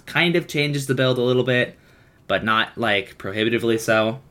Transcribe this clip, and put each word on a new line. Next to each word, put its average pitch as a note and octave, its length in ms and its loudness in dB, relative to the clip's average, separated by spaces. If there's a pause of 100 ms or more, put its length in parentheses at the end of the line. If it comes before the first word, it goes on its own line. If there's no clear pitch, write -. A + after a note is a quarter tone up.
kind E3+ 300 0
of E3 140 -2
changes C#3+ 380 -4
the C3+ 80 0
build B2+ 220 2
a B2 40 0
little B2 240 2
bit, B2 340 0 (480)
but F#2+ 160 0
not, A2 340 0
like, G#2 400 -2
prohibitively A2+ 600 0
so. A2 420 0 (120)